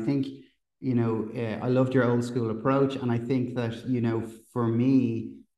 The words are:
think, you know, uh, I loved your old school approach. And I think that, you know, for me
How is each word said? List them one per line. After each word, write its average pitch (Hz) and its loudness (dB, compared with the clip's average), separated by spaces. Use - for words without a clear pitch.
think, 139 0
you 131 -2
know, 110 0
uh, 113 -4
I 127 -2
loved 127 2
your 123 4
old 120 2
school 120 -2
approach. 135 2
And 123 -2
I 117 0
think 123 -2
that, 117 -4
you 127 0
know, 113 0
for 123 0
me 117 2